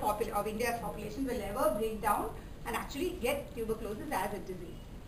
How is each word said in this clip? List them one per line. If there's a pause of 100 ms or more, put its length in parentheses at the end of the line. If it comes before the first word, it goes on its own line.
popul-,
of
India's
population
will
ever
break
down (360)
and
actually (100)
get
tuberculosis
as
a
disease. (300)